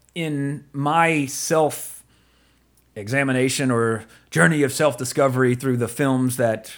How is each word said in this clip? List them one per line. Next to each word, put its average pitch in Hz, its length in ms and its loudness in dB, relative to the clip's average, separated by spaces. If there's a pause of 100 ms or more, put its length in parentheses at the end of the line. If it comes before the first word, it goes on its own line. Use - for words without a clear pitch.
(140)
in 147 600 -6
my 151 520 2
self-examination - 2500 -4
or 113 320 0 (260)
journey 156 340 4
of 127 100 0
self-discovery 131 840 2
through 127 220 -2
the 117 100 -2
films 127 500 0
that, 113 400 -2